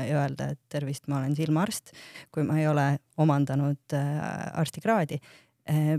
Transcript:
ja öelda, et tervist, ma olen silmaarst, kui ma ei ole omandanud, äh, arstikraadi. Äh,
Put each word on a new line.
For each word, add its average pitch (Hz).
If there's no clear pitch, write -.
ja 143
öelda, 139
et 143
tervist, 143
ma 139
olen 139
silmaarst, 156
kui 160
ma 151
ei 156
ole 147
omandanud, 143
äh, 143
arstikraadi. 160
Äh, 151